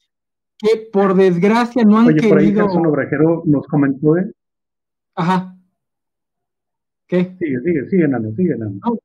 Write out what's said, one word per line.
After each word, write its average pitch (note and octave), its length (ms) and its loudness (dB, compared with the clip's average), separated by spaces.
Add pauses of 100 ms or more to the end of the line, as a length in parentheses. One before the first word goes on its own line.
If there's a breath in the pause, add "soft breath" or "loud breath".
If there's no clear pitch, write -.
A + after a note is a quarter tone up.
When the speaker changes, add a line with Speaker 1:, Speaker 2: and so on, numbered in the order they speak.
(580)
Speaker 1:
que A3 340 -2
por G3 240 2
desgracia G3+ 680 2
no G#3+ 160 6
han A#3 80 6
Speaker 2:
Oye, A3 220 2
por E3+ 80 4
ahí D3+ 100 4
Speaker 1:
querido G#3 180 2
Speaker 2:
Gerson F3 200 -2
Obrajero D3+ 600 0
nos C#3+ 220 0
comentó, D3 500 0
¿eh? G3+ 140 -4 (840)
Speaker 1:
Ajá. F#3 400 -4 (1500)
¿Qué? F3+ 320 -4
Speaker 2:
Sigue, C3+ 220 -6
sigue, D3+ 280 -4
sigue, F3 180 2
Nano, A#2 280 -4
sigue, F3 220 -2
Nano. G#2+ 280 -10
Speaker 1:
No, A#3 200 -4